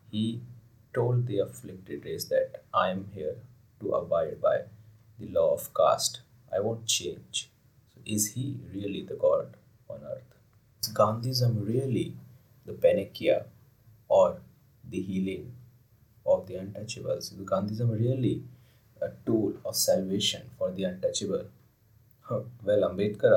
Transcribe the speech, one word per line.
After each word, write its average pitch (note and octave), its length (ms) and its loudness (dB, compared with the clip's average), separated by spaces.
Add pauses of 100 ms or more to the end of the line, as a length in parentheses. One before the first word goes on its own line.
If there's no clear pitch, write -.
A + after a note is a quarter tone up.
he A2+ 320 -2 (520)
told B2 340 2
the G2+ 120 0
afflicted - 680 -8
race - 240 -6
that, - 340 0 (100)
"I F#2 180 4
am G2 220 -6
here D#2 220 -6 (460)
to - 140 -2
abide E2 460 0
by - 220 2 (560)
the - 80 -10
law D#2+ 260 2
of - 200 -4
caste. - 480 2 (300)
I F#2+ 100 0
won't A2+ 240 -2
change." - 680 -4 (420)
So - 120 -20
is G#2+ 300 -2
he - 220 -6 (160)
really G2+ 300 -6
the - 120 -10
god - 420 2 (320)
on C#2+ 160 -14
earth? - 280 -12 (480)
Is A2 120 -6
Gandhism A2+ 760 2
really A#2+ 480 0 (500)
the F2 80 -10
panacea - 720 2 (640)
or - 340 6 (480)
the F#2+ 120 -4
healing F#2 500 -4 (720)
of F#2 220 2
the F2+ 80 -8
untouchables? - 760 -8
Is F#2+ 200 -12
Gandhism G#2+ 460 0
really B2 440 0 (580)
a - 100 -4 (140)
tool A2 280 2 (100)
of - 120 -6
salvation - 840 0
for F#2 140 -2
the F#2+ 120 -4
untouchable? F#2+ 640 -2 (760)
Huh. G#2+ 200 -4 (220)
Well, G#2 260 6
Ambedkar G#2 480 2